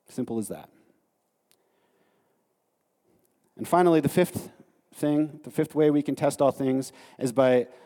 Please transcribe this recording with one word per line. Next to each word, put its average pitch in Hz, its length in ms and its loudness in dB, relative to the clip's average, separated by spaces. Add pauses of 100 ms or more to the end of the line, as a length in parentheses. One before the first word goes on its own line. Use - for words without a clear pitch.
Simple 117 300 -8
as 104 100 -8
that. 76 220 -16 (2750)
And - 120 -12
finally, 170 320 4
the 143 80 -2
fifth - 420 -2 (420)
thing, 147 520 -4
the 127 80 -16
fifth 156 240 -4
way 151 160 4
we 147 100 2
can 135 140 -4
test 143 260 -2
all 135 80 4
things 131 420 -4 (240)
is 127 140 -4
by 127 380 2 (180)